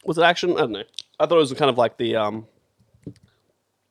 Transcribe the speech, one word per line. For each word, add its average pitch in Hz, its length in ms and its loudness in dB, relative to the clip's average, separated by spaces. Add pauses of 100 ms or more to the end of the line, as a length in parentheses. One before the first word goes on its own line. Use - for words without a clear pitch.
Was 160 140 -4
it 165 60 2
action? 175 300 2
I - 60 0
don't 127 120 0
know. 101 100 -8 (380)
I 156 60 2
thought 165 100 2
it 165 40 6
was 135 120 0
kind 139 180 0
of 120 80 0
like 117 200 0
the, 113 180 -2
um, 110 300 -4 (1400)